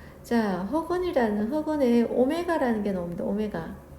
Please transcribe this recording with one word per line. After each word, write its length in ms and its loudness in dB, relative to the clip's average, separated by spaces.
자, 420 0
허근이라는, 880 0
허근에 520 2
오메가라는 800 2
게 80 0
나옵니다. 320 -4
오메가. 640 -4